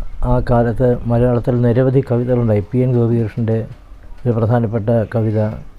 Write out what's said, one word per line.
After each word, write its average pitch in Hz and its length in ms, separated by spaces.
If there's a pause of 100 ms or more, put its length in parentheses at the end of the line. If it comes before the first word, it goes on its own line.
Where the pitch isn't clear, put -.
(240)
ആ 123 160 (100)
കാലത്ത് 120 460 (100)
മലയാളത്തിൽ 120 540
നിരവധി 131 500
കവിതകളുണ്ടായി. 120 600
പി 123 60
എൻ 127 140
ഗോപികൃഷ്ണൻ്റെ 113 760 (600)
ഒരു 120 60
പ്രധാനപ്പെട്ട 110 560 (260)
കവിത 110 240 (400)